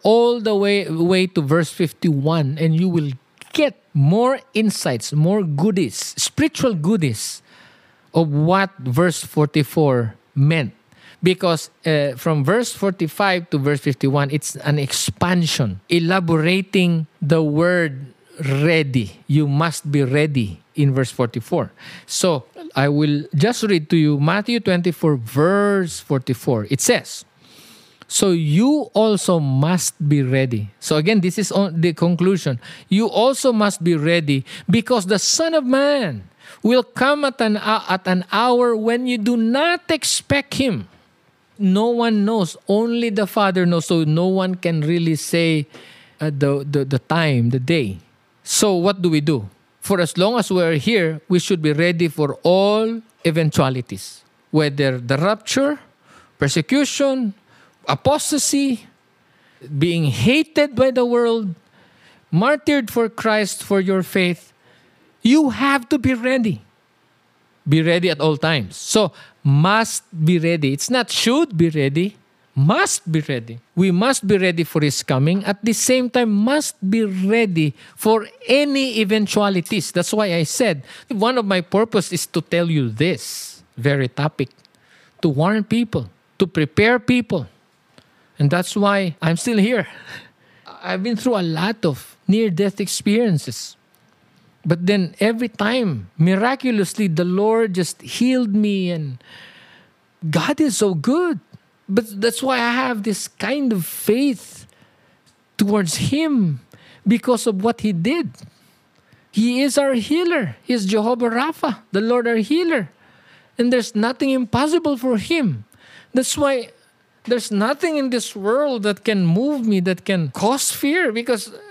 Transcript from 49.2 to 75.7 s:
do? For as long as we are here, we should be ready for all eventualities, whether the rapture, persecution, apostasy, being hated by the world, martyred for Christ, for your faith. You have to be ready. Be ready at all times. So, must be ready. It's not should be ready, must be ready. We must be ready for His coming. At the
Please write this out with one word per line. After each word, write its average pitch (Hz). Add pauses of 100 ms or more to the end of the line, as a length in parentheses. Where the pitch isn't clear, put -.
do? 143 (320)
For 190
as 170
long 208
as 202
we 180
are 165
here, 160
we 180
should 175
be 151
ready 170
for 147
all 208 (260)
eventualities, 147 (300)
whether 139
the 120
rapture, 220 (580)
persecution, 254 (540)
apostasy, 277 (920)
being 165
hated 285
by 262
the 247
world, 233 (760)
martyred 269
for 233
Christ, 214
for 196
your 190
faith. 175 (720)
You 277
have 262
to 302
be 262
ready. 233 (1000)
Be 156
ready 175
at 151
all 156
times. 143
So, - (280)
must 185
be 170
ready. 156
It's -
not 240
should 254
be 165
ready, 156 (380)
must 226
be 156
ready. 120 (160)
We 185
must 220
be 196
ready 175
for 156
His 147
coming. 156
At 202
the 226